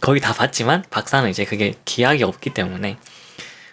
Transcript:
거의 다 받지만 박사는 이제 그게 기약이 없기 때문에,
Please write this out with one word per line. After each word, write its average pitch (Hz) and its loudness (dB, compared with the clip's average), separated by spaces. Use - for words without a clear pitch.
거의 135 4
다 - 0
받지만 127 0
박사는 120 0
이제 98 -2
그게 104 -2
기약이 127 2
없기 101 -2
때문에, 95 -4